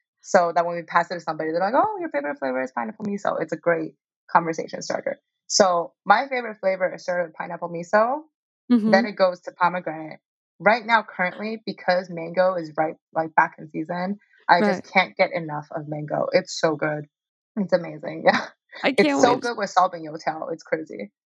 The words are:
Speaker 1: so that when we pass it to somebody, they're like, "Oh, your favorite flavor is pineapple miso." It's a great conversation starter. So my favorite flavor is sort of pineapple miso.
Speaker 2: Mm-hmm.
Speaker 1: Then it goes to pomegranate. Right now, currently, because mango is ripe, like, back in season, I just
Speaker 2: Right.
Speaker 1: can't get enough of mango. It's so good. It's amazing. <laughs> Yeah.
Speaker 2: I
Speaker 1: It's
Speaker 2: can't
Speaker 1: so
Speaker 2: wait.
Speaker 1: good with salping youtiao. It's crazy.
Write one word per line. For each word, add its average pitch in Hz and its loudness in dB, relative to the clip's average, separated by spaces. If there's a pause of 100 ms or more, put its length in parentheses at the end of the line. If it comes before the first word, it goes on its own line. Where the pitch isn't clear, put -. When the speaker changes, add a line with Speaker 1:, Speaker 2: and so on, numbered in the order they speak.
(220)
Speaker 1:
so 175 4
that 175 2
when 175 -4
we 170 -6
pass 170 0
it 180 -6
to 175 -8
somebody, 160 -6
they're 165 0
like, 196 0
"Oh, 415 2
your 339 -6
favorite 285 -4
flavor 262 -2
is 254 -6
pineapple - -8
miso." 101 -2
It's 160 -6
a 165 -4
great 165 -2 (360)
conversation 165 -2
starter. - -6 (280)
So 180 2 (120)
my 220 4
favorite 240 -6
flavor 185 0
is 175 -14
sort 175 -2
of 160 -14
pineapple 170 -10
miso. 214 0 (500)
Speaker 2:
Mm-hmm. 220 4
Speaker 1:
Then - 6
it 208 -8
goes 180 2
to - -14
pomegranate. 165 -2 (400)
Right 208 4
now, 220 4
currently, 208 -6
because 180 -2
mango 175 0
is 165 -6
ripe, 160 -2 (160)
like, 160 -4
back 165 4
in 160 -16
season, 175 -6 (280)
I 175 8
just 196 2
Speaker 2:
Right. - -20
Speaker 1:
can't 185 2
get 190 2
enough 151 -6
of 151 -8
mango. 151 -4
It's - 0
so 160 0
good. 151 -4 (520)
It's 190 -4
amazing. 160 -4
<laughs> - 8
Yeah. - 2 (380)
Speaker 2:
I 269 2
Speaker 1:
It's 277 6
Speaker 2:
can't 285 2
Speaker 1:
so 247 6
Speaker 2:
wait. - -4
Speaker 1:
good 240 -6
with 202 -4
salping 180 2
youtiao. 160 -8
It's 160 -12
crazy. - -8 (140)